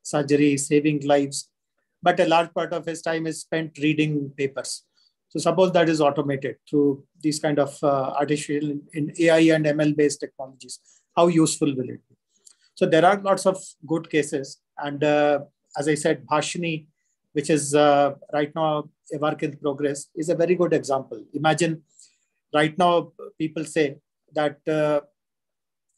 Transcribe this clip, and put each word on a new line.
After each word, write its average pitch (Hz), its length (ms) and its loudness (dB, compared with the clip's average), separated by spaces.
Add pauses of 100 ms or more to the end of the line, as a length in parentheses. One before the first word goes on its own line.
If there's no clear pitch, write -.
surgery, 143 540 2
saving 147 500 0
lives. 143 440 0 (520)
But 175 180 2
a 175 60 4
large 165 280 2
part 165 180 -4
of 160 140 -6
his 160 160 -8
time 160 240 -4
is 156 140 -6
spent 160 380 -6
reading 151 580 0
papers. 135 480 -6 (460)
So - 100 -8
suppose 170 320 2
that 170 160 4
is 160 120 0
automated 139 560 0 (140)
through 143 340 0 (160)
these 147 180 -2
kind 147 200 0
of, 139 240 -2
uh, 139 360 0
artificial 147 600 -4 (160)
in 147 240 -4
A 165 120 4
I 165 100 6 (140)
and 156 120 0
M 147 140 0
L 151 120 2
based 147 280 0
technologies, 131 580 -14 (380)
how 170 100 6
useful 160 480 0
will 127 160 -6
it 120 180 -14
be? - 80 -20 (600)
So 185 100 0
there 156 180 4
are 196 160 4
lots 196 240 0
of 185 180 0 (240)
good 160 220 -4
cases. 143 520 -4 (180)
And, 143 240 -6
uh, 147 380 2 (360)
as 147 120 -4
I 151 80 0
said, 156 300 -2
Bhashini, 156 600 -4 (460)
which 147 180 -4
is, 143 240 0
uh, 143 400 4 (180)
right 147 220 -4
now 151 340 -2 (240)
a 151 60 -8
work 151 240 -2
in 151 160 -6
progress, 143 560 -6
is 160 160 -6
a 175 40 2
very 170 200 2
good 170 180 0
example. 131 500 -4 (120)
Imagine 160 480 0 (720)
right 151 240 0
now 170 340 2 (260)
people 156 260 -6
say 147 320 -2 (360)
that, 147 340 -2
uh, 151 340 0 (960)